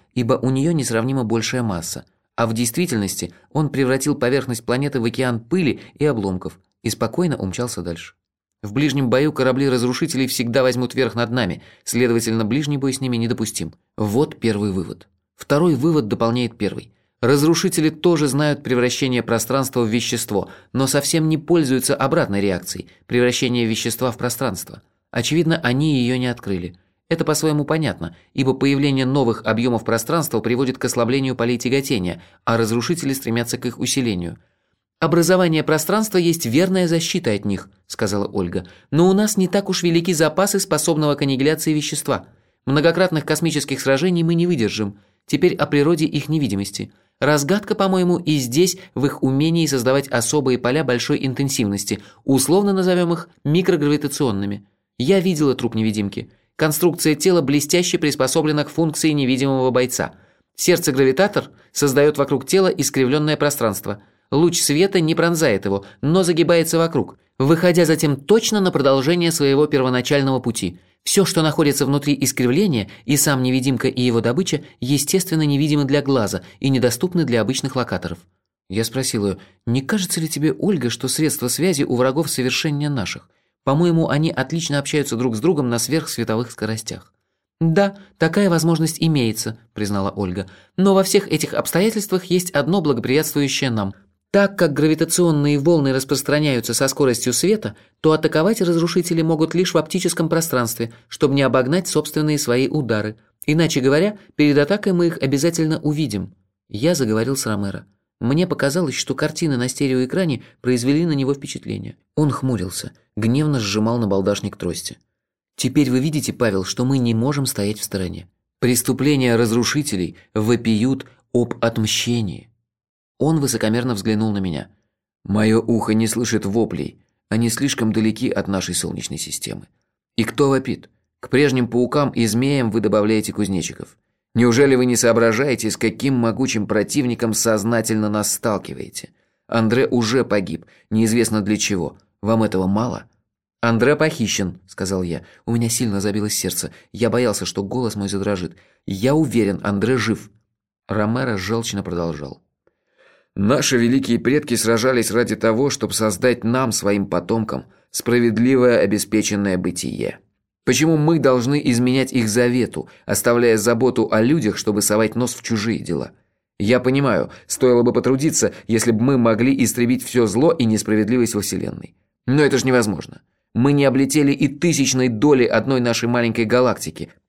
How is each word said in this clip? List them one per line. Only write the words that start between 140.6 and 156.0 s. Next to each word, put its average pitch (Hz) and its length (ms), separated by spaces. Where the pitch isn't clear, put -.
неизвестно 110 520
для 101 160
чего. 90 400
Вам 113 220
этого 92 240
мало?" 104 380
"Андре 117 340
похищен", — 104 720
сказал 92 360
я. 85 200
У 113 80
меня 117 160
сильно 107 320
забилось 104 340
сердце. - 360
Я 110 180
боялся, 110 360
что 101 180
голос 113 320
мой 101 140
задрожит. 95 480
"Я 107 300
уверен, 107 480
Андре 101 340
жив". 107 320
Ромеро 110 480
желчно 101 440
продолжал. 82 600
"Наши 123 420
великие 120 420
предки 143 360
сражались 113 560
ради 113 240
того, 113 340
чтобы - 240
создать 110 500